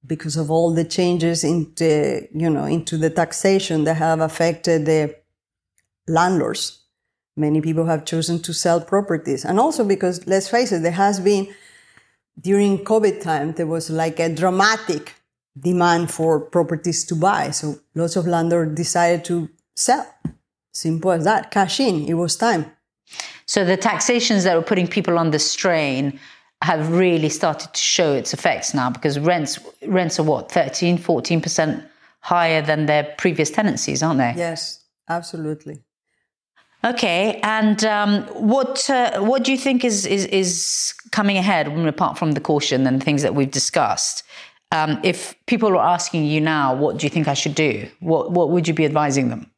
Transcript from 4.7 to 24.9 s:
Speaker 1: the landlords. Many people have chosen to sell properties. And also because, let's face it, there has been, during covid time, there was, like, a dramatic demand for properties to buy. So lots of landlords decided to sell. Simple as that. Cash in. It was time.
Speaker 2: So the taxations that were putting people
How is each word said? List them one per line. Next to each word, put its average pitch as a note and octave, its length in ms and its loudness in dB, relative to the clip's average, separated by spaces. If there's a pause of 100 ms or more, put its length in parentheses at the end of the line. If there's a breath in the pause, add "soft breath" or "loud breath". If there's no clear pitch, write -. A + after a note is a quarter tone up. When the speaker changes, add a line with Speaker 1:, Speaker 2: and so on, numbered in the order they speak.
Speaker 1:
the D#3 300 2 (920)
landlords. E3 720 0 (580)
Many D3+ 240 2
people D#3+ 240 0
have D#3+ 180 0
chosen E3 380 -2
to E3+ 120 -10
sell E3+ 280 2
properties. E3 640 -2
And F#3+ 120 0
also C4+ 280 2
because, F#3 420 -2
let's F#3+ 220 0
face A#3 240 2
it, E3 100 -2
there E3+ 80 2
has G3 300 2
been, G3 260 2 (920 loud breath)
during G3 440 2
covid G#3+ 380 2
time, D#3 320 -2
there E3 120 -4
was, D#3+ 240 -4
like, D#3+ 300 -2
a E3 100 2
dramatic F#3 840 0 (440)
demand F3 520 2
for D#3+ 280 2
properties E3 680 -2
to F3 100 -4
buy. E3 360 2
So D3 280 -6 (160)
lots E3 220 -2
of E3+ 100 0
landlords E3 480 0
decided E3+ 500 0
to E3+ 240 -2 (260)
sell. C#4 300 0 (680)
Simple E3 380 -2
as E3 120 2
that. G#3 260 0
Cash G3 300 0
in. F3+ 260 0
It E3 100 0
was E3+ 200 0
time. G3 300 0 (800 loud breath)
Speaker 2:
So - 200 0
the F#3 120 2
taxations A3 680 2
that F3+ 120 4
were E3 80 4
putting F3+ 240 2
people F3+ 300 0